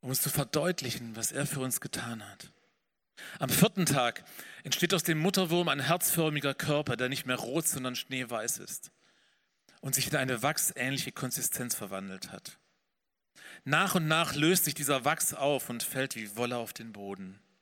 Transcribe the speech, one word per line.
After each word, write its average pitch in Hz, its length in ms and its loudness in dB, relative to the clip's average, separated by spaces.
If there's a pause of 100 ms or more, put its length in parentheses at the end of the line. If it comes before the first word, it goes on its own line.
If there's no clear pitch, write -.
um 127 80 -6
uns 131 100 2
zu - 80 0
verdeutlichen, 135 880 0
was 113 160 -2
er 143 140 0
für 139 140 -2
uns 131 200 -2
getan 117 480 -6
hat. - 240 -18 (880)
Am 139 80 -2
vierten 165 360 6
Tag 131 380 2 (400)
entsteht 165 320 2
aus 175 80 2
dem 160 160 2
Mutterwurm 175 480 4
ein 139 140 2
herzförmiger 151 720 2
Körper, - 420 0
der 127 120 0
nicht 135 180 -4
mehr 127 80 0
rot, 131 320 -2
sondern 127 300 -2
schneeweiß 120 640 -4
ist - 340 -12 (880)
und 135 160 -2
sich 139 100 2
in - 80 -2
eine 127 300 0
wachsähnliche 135 680 0
Konsistenz 127 640 -4
verwandelt 95 560 -8
hat. - 300 -16 (1040)
Nach 170 320 4
und 165 100 2
nach 156 300 2
löst 165 300 6
sich 147 80 0
dieser 139 300 0
Wachs 151 300 2
auf 139 340 2
und 117 140 -6
fällt 131 320 -4
wie 107 220 -8
Wolle 120 220 0
auf 113 140 -6
den 113 200 -12
Boden. 98 480 -10 (220)